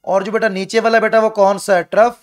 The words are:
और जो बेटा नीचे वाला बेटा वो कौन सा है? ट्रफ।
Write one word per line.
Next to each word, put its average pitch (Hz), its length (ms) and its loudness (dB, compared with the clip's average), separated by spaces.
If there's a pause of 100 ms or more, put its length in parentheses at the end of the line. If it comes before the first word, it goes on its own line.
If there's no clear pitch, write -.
और 190 180 -2
जो 202 100 -6
बेटा 220 160 -2
नीचे 190 320 -4
वाला 226 200 0
बेटा 220 200 2
वो 220 100 0
कौन 202 280 0
सा 190 180 0
है? 175 60 0
ट्रफ। 175 400 0